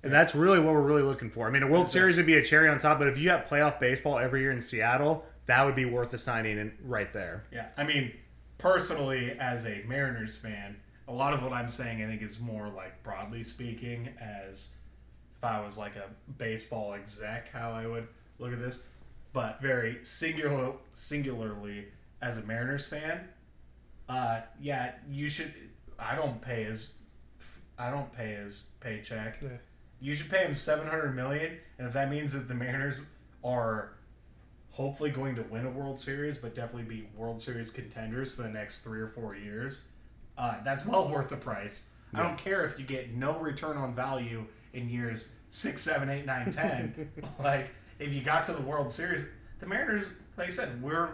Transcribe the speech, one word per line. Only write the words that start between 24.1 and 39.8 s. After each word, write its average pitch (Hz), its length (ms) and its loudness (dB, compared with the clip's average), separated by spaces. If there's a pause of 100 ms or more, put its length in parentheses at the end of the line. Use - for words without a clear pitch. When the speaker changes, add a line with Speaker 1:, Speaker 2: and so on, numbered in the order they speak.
Speaker 2:
yeah, 139 320 -2 (180)
you 143 180 -4
should, 151 240 -6 (460)
I 113 180 -4
don't 143 240 -2
pay 117 240 -4
his, 107 300 -8 (840)
I 123 120 -4
don't 143 220 -6
pay 110 220 -6
his 101 360 -10 (100)
paycheck. 110 600 -8
Speaker 3:
Yeah. 139 60 -6 (520)
Speaker 2:
You 139 140 -4
should - 160 -6
pay 190 140 4
him 147 100 -2
seven 151 320 0
hundred 156 300 -2
million, 151 420 -2 (200)
and 127 80 -6
if 117 80 -6
that 139 160 2
means 147 220 -2
that 131 160 -6
the 123 60 -4
Mariners 131 480 -4 (420)
are 113 480 0 (800)
hopefully 139 400 -2
going 131 260 -2
to 117 60 -4
win 110 240 -4
a 127 40 -2
World 135 280 -6
Series, 143 400 -4
but 113 160 -10
definitely 117 300 -8
be 110 320 -10
World 113 240 -6
Series 117 300 -6
contenders 117 600 -6
for 127 100 -8
the 110 60 -6
next 107 360 -8
three 110 160 -8
or 110 80 -6
four 110 260 -10
years, 107 540 -8 (480)